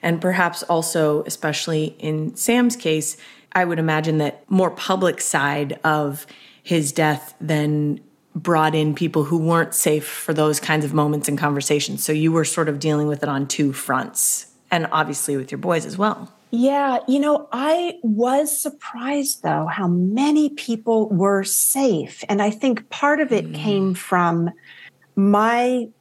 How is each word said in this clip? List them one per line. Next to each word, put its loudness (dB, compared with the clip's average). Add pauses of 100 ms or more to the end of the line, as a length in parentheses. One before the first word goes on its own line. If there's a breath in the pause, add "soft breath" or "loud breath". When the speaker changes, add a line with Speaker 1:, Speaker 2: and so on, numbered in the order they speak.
Speaker 1:
And 0
perhaps 0
also, 0
especially -4
in -4
Sam's 2
case, -2 (380 loud breath)
I 2
would 0
imagine 2
that -2
more 4
public 0
side -2
of 0 (360 loud breath)
his 0
death 0
then 0 (340)
brought 2
in 2
people 0
who 0
weren't 2
safe 0
for -8
those 2
kinds 0
of -4
moments 0
and -2
conversations. -2
So -2
you 2
were 2
sort -2
of -4
dealing 0
with -2
it -2
on -2
two -2
fronts, -4 (220)
and 0
obviously -2
with -8
your -8
boys -2
as -10
well. -2 (200)
Speaker 2:
Yeah. 2
You 2
know, 0
I -2
was 2
surprised, -4
though, 0
how -4
many 2
people 0
were 2
safe. 0
And 0
I 2
think -2
part 0
of 0
it 0
Speaker 1:
Mm. -10
Speaker 2:
came 0
from 0 (640 loud breath)
my 2 (140)